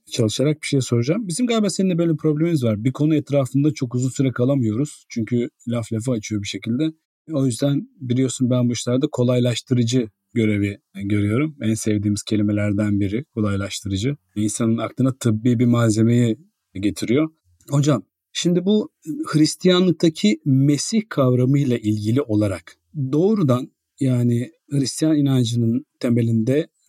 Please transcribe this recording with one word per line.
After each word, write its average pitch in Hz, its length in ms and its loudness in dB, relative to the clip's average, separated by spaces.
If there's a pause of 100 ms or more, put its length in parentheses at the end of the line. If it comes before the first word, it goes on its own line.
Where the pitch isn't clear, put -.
(120)
çalışarak 131 500 0
bir - 60 -10
şey 139 140 0
soracağım. 135 460 0
Bizim 226 200 -2
galiba 220 220 0
seninle 185 280 0
böyle 170 140 2
bir 151 60 0
problemimiz 156 460 0
var. 107 200 0
Bir 127 100 0
konu 156 220 2
etrafında 143 580 0
çok 131 220 -6
uzun 127 140 0
süre 135 220 0
kalamıyoruz. 123 760 -2
Çünkü 120 400 -2 (180)
laf 117 260 -4
lafı 113 180 -2
açıyor 107 300 -4
bir 101 60 -8
şekilde. 117 360 -4 (500)
O 135 120 0
yüzden 139 420 -2 (120)
biliyorsun 123 500 -2
ben 123 200 2
bu 120 40 0
işlerde 127 380 -2
kolaylaştırıcı 123 960 0 (260)
görevi 104 440 0 (260)
görüyorum. 104 580 -2
En 110 120 0
sevdiğimiz 104 500 -2
kelimelerden 104 760 0
biri 101 260 -4 (100)
kolaylaştırıcı. 101 800 -4 (200)
İnsanın 113 420 -2
aklına 123 420 -2
tıbbi 117 400 0
bir 123 60 2
malzemeyi 117 720 2 (360)
getiriyor. 104 560 0 (400)
Hocam, 139 340 2 (300)
şimdi 175 320 0
bu 214 260 0 (420)
Hristiyanlıktaki 180 1120 2
Mesih 143 640 2
kavramıyla 127 680 2
ilgili 107 440 0
olarak 104 540 -2 (360)
doğrudan 156 600 2 (280)
yani 123 520 0 (200)
Hristiyan 151 440 0
inancının 123 680 0 (140)
temelinde 120 680 0 (220)